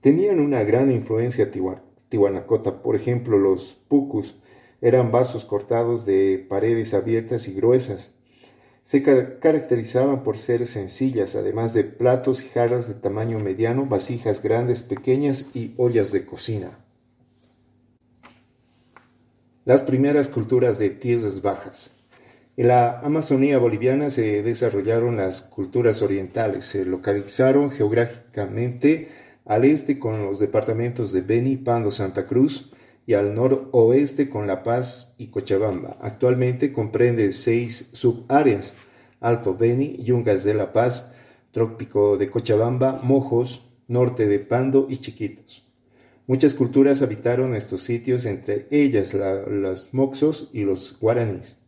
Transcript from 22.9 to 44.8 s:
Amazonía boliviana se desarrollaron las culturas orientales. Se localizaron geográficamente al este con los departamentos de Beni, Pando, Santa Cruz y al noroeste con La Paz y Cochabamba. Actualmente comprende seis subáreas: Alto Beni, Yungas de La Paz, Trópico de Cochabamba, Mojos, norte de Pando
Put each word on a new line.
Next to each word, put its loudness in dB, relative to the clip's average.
Amazonía 2
boliviana 0
se 0
desarrollaron 0
las -4
culturas -2
orientales. -2
Se -4
localizaron 0
geográficamente -2
al 2
este 2
con -4
los -4
departamentos -2
de 0
Beni, 0
Pando, -2
Santa -6
Cruz 0
y 2
al 2
noroeste 2
con -6
La -4
Paz -4
y -16
Cochabamba. -2
Actualmente 0
comprende 0
seis -2
subáreas: 0
Alto -2
Beni, 0
Yungas 0
de 2
La -4
Paz, -2
Trópico 0
de 0
Cochabamba, 0
Mojos, 0
norte 2
de 2
Pando 2